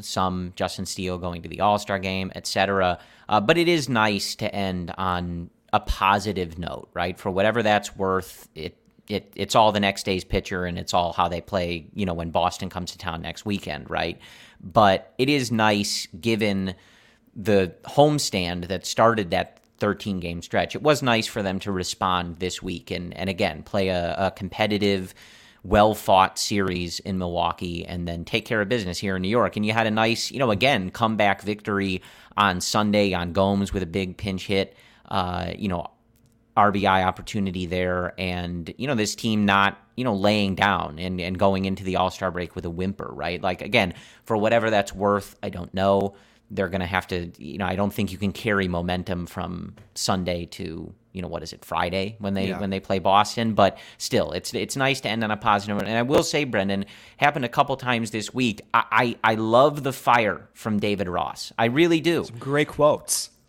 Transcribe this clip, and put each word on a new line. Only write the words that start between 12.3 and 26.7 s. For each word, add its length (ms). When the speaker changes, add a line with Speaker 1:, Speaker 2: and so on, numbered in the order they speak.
Speaker 1:
Boston 380
comes 220
to 60
town 240
next 240
weekend, 440
right? 300
But 560
it 120
is 220
nice, 560
given 540
the 380
homestand 800
that 180
started 460
that 280
thirteen-game 640
stretch. 340
It 60
was 200
nice 240
for 160
them 180
to 120
respond 680
this 220
week 300
and, 240
and 140
again, 340
play 260
a, 380
a 40
competitive, 800
well-fought 760
series 600